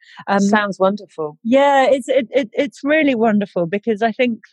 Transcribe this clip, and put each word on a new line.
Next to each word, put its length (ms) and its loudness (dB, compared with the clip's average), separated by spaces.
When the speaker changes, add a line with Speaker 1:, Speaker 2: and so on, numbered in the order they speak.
Speaker 1:
Um, 120 0
Speaker 2:
Sounds 400 0
wonderful. 640 -4
Speaker 1:
yeah, 460 4
it's, 180 0
it, 220 0
it, 240 -2
it's 280 -4
really 320 2
wonderful 520 0
because 340 -6
I 120 0
think 280 -2